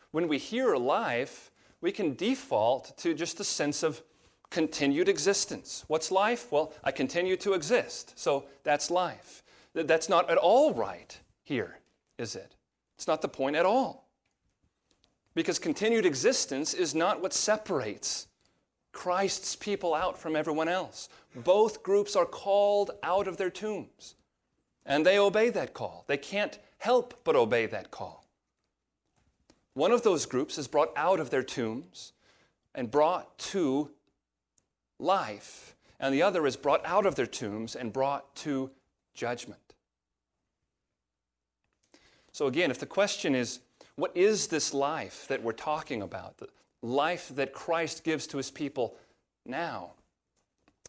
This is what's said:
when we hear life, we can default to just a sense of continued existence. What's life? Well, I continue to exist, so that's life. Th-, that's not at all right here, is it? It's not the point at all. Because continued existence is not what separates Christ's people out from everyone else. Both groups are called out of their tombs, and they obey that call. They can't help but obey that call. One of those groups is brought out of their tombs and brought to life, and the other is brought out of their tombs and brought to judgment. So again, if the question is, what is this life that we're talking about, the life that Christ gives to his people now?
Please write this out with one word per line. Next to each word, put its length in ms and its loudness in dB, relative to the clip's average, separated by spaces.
when 160 0
we 100 0
hear 400 0
life, 760 -2
we 100 0
can 240 -2
default 840 0
to 160 0
just 260 -6
a 40 -6
sense 380 -2
of 220 -2
continued 600 2
existence. 800 -2
What's 240 -2
life? 400 0
Well, 220 0
I 80 0
continue 460 0
to 160 0
exist, 640 -2
so 300 0
that's 260 0
life. 540 -4
Th-, 120 -2
that's 220 2
not 220 4
at 80 4
all 360 6
right 460 -6
here, 360 -4
is 180 -8
it? 200 -16
It's 120 -12
not 140 0
the 60 0
point 280 -4
at 100 4
all. 420 0
Because 260 -2
continued 460 2
existence 680 0
is 220 -2
not 240 0
what 140 -4
separates 920 -2
Christ's 640 -2
people 380 -2
out 240 -2
from 180 -4
everyone 340 0
else. 400 -4
Both 480 4
groups 320 2
are 100 6
called 680 2
out 240 0
of 100 -6
their 140 -2
tombs, 640 -10
and 200 2
they 140 8
obey 300 4
that 260 -4
call. 320 -10
They 100 0
can't 400 -6
help 440 0
but 120 2
obey 320 4
that 240 -10
call. 340 -14
One 180 2
of 100 4
those 240 4
groups 320 -2
is 100 -6
brought 280 2
out 240 2
of 100 -4
their 140 2
tombs 720 -8
and 160 -6
brought 500 2
to 540 0
life, 800 -4
and 120 0
the 120 4
other 240 4
is 100 0
brought 260 2
out 220 2
of 80 2
their 140 0
tombs 480 -8
and 180 -8
brought 440 -2
to 340 -4
judgment. 640 -8
So 160 -2
again, 240 2
if 80 -6
the 80 -10
question 480 0
is, 240 -2
what 220 -4
is 300 4
this 260 -2
life 540 -4
that 160 -2
we're 80 -2
talking 500 -4
about, 360 -12
the 120 -16
life 540 0
that 180 -2
Christ 500 -4
gives 240 -2
to 100 -8
his 120 -4
people 480 -4
now? 480 -8